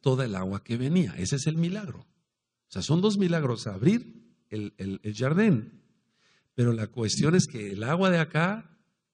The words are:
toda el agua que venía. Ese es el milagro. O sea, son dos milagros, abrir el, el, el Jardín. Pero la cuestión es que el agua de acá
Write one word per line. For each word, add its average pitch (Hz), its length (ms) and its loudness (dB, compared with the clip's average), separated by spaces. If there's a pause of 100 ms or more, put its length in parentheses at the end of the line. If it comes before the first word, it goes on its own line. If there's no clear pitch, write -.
toda 131 240 2
el 110 100 -4
agua 95 300 -4
que 117 140 -4
venía. 139 400 0
Ese 92 180 -2
es 131 100 -6
el 160 120 0
milagro. 180 420 -4
O - 720 -20
sea, 95 120 -6
son 160 180 2
dos 202 160 2
milagros, 160 500 0
abrir 123 680 0 (160)
el, 104 260 -8
el, 95 260 -8
el 107 120 -6
Jardín. 139 680 0 (720)
Pero 120 200 2
la 110 120 -4
cuestión 123 480 0
es 185 120 6
que 107 240 -10
el 98 120 -6
agua 175 280 2
de 175 80 4
acá 170 600 -2 (360)